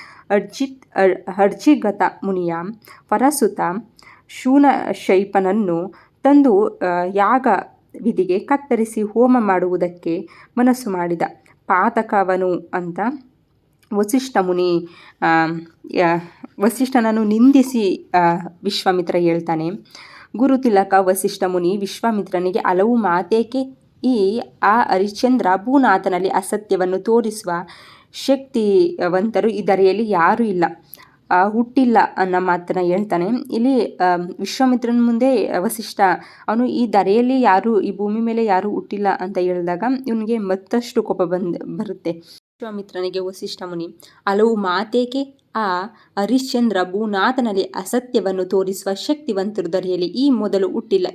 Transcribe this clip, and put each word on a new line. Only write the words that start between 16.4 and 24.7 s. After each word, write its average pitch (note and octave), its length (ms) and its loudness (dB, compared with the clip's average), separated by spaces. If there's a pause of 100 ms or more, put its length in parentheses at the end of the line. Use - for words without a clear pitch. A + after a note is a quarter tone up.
ವಸಿಷ್ಠನನ್ನು A3+ 640 0
ನಿಂದಿಸಿ, A#3 920 2
ಆ, F3 320 2 (160)
ವಿಶ್ವಾಮಿತ್ರ F#3 520 -2
ಹೇಳ್ತಾನೆ. E3+ 540 0 (640)
ಗುರುತಿಲಕ A#3 640 2
ವಸಿಷ್ಠ F#3+ 460 0
ಮುನಿ F#3 340 0
ವಿಶ್ವಾಮಿತ್ರನಿಗೆ, F#3+ 800 -4
"ಹಲವು F#3+ 360 2
ಮಾತೇಕೆ? A3 800 -2 (260)
ಈ A3+ 380 0 (220)
ಆ G#3 180 4